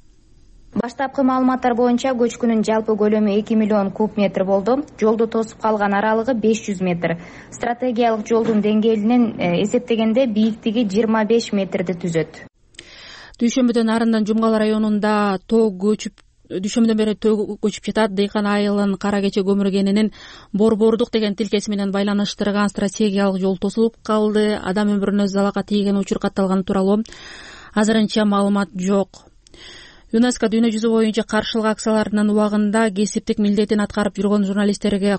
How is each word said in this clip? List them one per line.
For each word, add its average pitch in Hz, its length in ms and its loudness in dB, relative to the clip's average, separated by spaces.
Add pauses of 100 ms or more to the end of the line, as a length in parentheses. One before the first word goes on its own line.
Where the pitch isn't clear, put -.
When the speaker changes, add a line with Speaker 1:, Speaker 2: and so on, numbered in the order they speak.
(720)
Speaker 1:
Баштапкы 269 480 -4
маалыматтар 254 560 2
боюнча, 247 400 2
көчкүнүн 233 480 0
жалпы 220 320 0
көлөмү 214 400 2
эки 214 160 -2
миллион 208 380 2
куб 214 260 -2
метр 196 260 0
болду. 196 360 2 (200)
Жолду 220 280 2
тосуп 226 340 -4
калган 208 320 0
аралыгы 220 400 0
беш 220 320 0
жүз 185 160 -6
метр. 175 380 -2 (320)
Стратегиялык 233 720 -2
жолдун 220 380 2
деңгээлинен, 220 720 2
э, 175 240 0
эсептегенде, 220 640 0
бийиктиги 220 640 0
жыйырма 220 400 0
беш 233 240 2
метрди 185 400 -2
түзөт. 165 540 -4 (880)
Speaker 2:
Дүйшөмбүдөн 233 560 2
арындан 226 320 2
Жумгал 220 320 2
районунда 214 880 0
тоо 226 240 2
көчүп, 202 440 -4 (360)
дүйшөмбүдөн 214 480 0
бери 214 160 0
төө 208 480 -2
көчүп 208 300 -4
жатат. 214 240 0
Дыйкан 202 320 -2
айылын 202 500 0
кара 202 240 -2
кече 196 200 0
көмүргенинин 196 680 2 (420)
борбордук 220 580 2
деген 214 240 0
тилкеси 208 340 -2
менен 202 220 -2
байланыштырган 202 760 0
стратегиялык 196 720 0
жол 190 200 0
тосулуп 226 420 0
калды. 208 580 0
Адам 208 300 0
өмүрүнө 202 380 0
залалга 196 340 0
тийген 202 360 0
учур 196 200 -2
катталганы 190 460 0
тууралуу 196 400 0 (720)
азырынча 214 500 2
маалымат 202 480 2
жок. 190 360 0 (1040)
юнеско 240 320 2
дүйнө 226 240 2
жүзү 220 240 -2
боюнча 220 320 0
каршылык 214 460 -2
акцияларынын 208 580 0
убагында 208 540 0 (100)
кесиптик 214 480 -2
милдетин 208 400 0
аткарып 202 380 -4
жүргөн 202 260 0
журналисттерге 202 720 0